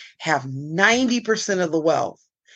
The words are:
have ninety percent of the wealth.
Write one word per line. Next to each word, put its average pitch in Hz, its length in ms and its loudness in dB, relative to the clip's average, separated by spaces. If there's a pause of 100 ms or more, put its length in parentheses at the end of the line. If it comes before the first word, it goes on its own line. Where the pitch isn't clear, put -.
(180)
have 143 280 -2
ninety 196 720 2
percent 208 400 -2
of 165 120 -2
the 160 80 2
wealth. 147 400 0 (360)